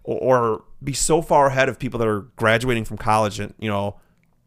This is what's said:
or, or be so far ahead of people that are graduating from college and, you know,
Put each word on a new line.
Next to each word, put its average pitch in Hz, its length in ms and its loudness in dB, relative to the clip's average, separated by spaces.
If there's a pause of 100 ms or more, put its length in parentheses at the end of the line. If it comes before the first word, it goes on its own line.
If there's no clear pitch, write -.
or, - 160 -6
or 120 440 0 (200)
be 135 100 -6
so 160 280 0
far 143 260 4
ahead 131 220 0
of 117 100 -6
people 123 200 -6
that 113 80 0
are 104 140 -2 (140)
graduating 113 500 2
from 110 120 -10
college 107 420 0
and, 101 180 -10
you 110 120 -6
know, 101 260 -4 (500)